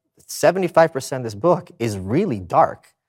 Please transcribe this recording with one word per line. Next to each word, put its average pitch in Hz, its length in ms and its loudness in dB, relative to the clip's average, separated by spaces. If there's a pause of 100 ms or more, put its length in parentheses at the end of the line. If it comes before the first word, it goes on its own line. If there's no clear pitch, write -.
(280)
seventy-five 165 640 2
percent 135 280 -6
of - 40 -8
this 107 100 -8
book 170 440 0
is 110 180 -4
really 117 420 -2
dark. - 540 0 (140)